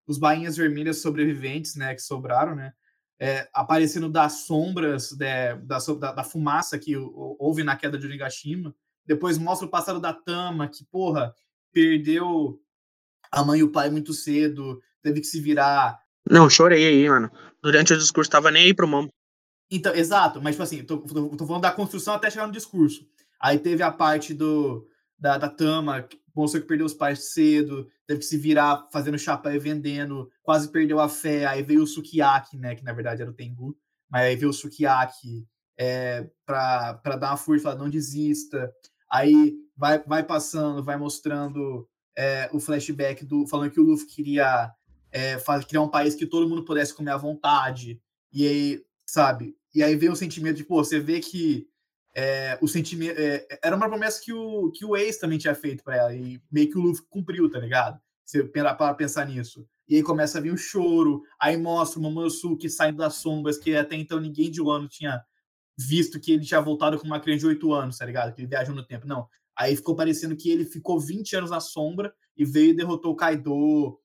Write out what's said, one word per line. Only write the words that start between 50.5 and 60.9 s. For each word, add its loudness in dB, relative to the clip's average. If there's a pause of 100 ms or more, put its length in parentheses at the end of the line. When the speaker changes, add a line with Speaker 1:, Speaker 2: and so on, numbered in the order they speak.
Speaker 1:
de, -12
pô, 2
você -2
vê -2
que, -4 (480)
é, -4
o 2
sentimento, -4
é, -2 (160)
era 0
uma 0
promessa -4
que -12
o, -4
que -12
o -2
ex -2
também -2
tinha -2
feito -8
pra -6
ela, 2
e -12 (100)
meio 4
que -8
o 0
Luffy 0
cumpriu, -2
tá -6
ligado? -2 (260)
Você -2
pera-, -2
para 0
pensar -4
nisso. -12 (220)
E 4
aí 6
começa -2
a -4
vir -4
o 0
choro, 2 (180)